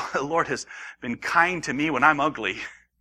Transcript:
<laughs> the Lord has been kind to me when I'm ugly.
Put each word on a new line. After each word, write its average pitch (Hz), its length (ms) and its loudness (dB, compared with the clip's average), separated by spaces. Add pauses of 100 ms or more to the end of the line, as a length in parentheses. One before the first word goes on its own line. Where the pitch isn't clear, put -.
<laughs> - 60 -10
the 156 100 0
Lord 156 240 0
has 123 180 -4 (360)
been 120 160 -6
kind 170 480 0
to 139 100 -4
me 151 160 0
when 127 140 2
I'm 151 160 6
ugly. 113 380 0 (420)